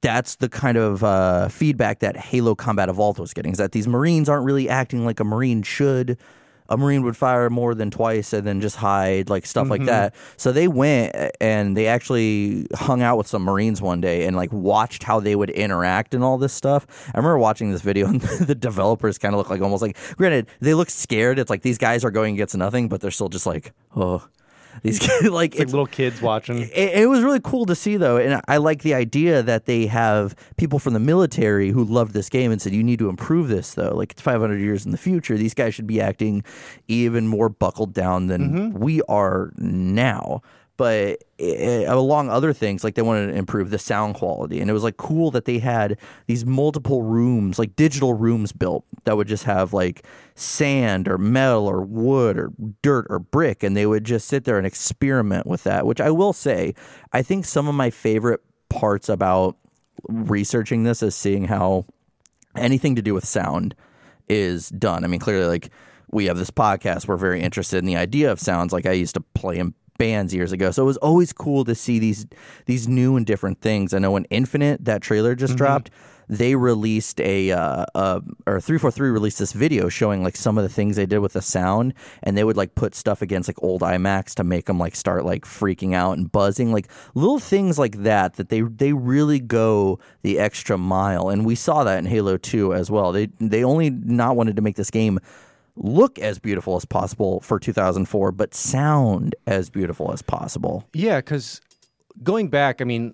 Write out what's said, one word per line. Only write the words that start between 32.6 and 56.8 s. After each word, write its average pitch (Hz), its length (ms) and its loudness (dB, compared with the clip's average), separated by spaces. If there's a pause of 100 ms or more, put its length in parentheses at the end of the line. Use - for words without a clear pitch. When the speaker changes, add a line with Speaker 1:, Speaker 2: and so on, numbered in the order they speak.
Speaker 1:
said, 98 140 -4
"You 107 80 2
need 120 160 2
to 107 100 0
improve 160 380 -2
this, 104 280 -2
though. - 200 -2
Like, - 160 -4
it's - 120 -20
five 123 180 0
hundred 107 200 0
years 101 240 -2
in 101 60 -6
the 101 80 -4
future. 170 400 -2
These 110 160 0
guys 113 220 -2
should 113 100 -10
be 110 140 0
acting 101 420 -2 (460)
even 117 400 2
more 110 200 2
buckled 104 460 -2
down 92 320 0
than 92 240 0
Speaker 2:
Mm-hmm. 190 300 -4
Speaker 1:
we 156 220 0
are 95 560 0
now." 95 840 -2 (340)
But 107 460 0 (160)
i-, 101 480 0
along 131 440 2
other 135 220 2
things, 101 300 -2
like, 107 140 -2
they 120 60 0
wanted 107 260 2
to 80 100 -6
improve 98 320 -2
the 104 80 -2
sound 104 380 -2
quality, 80 440 -4
and 98 80 -2
it 104 40 0
was, 107 100 0
like, 113 140 -2
cool 160 340 0
that 123 140 -2
they 120 160 -2
had 110 360 0 (300)
these 117 180 -2
multiple 135 600 0
rooms, 113 560 2
like, 107 160 -2
digital 139 380 2
rooms 113 360 0
built 90 340 -4 (200)
that 107 120 2
would 104 120 0
just 104 160 -4
have, 95 280 0
like, 92 320 -2 (300)
sand 123 720 0
or 95 100 0
metal 113 520 2
or 95 140 -2
wood 113 540 2
or - 140 -4 (320)
dirt 139 260 2
or 98 120 -4
brick, 139 420 -2
and 101 140 0
they 104 100 2
would 107 160 2
just 110 240 -2
sit 139 160 -2
there 113 160 0
and 95 80 0
experiment 107 800 -2
with - 160 -4
that, 98 240 0
which 117 140 0
I 151 100 2
will 180 220 2
say, 92 420 -2 (380)